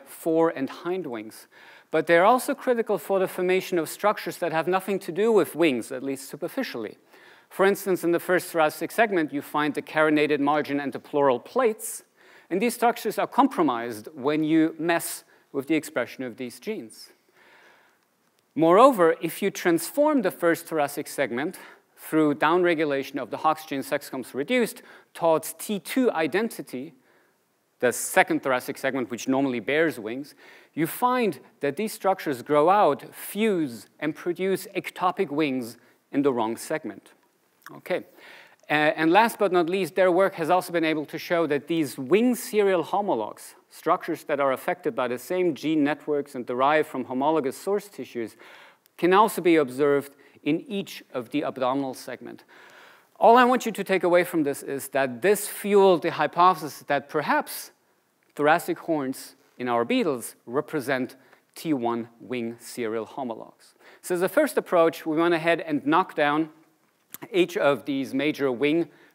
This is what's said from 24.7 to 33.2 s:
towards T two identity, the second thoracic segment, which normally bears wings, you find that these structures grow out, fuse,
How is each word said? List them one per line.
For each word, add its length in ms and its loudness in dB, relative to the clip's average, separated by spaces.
towards 440 0
T 220 -6
two 320 0
identity, 840 -4
the 140 2
second 500 0
thoracic 340 -4
segment, 320 -4
which 200 -8
normally 320 0
bears 360 0
wings, 380 -10
you 140 -2
find 520 0
that 160 -2
these 160 -4
structures 480 -2
grow 280 4
out, 460 2
fuse, 720 -2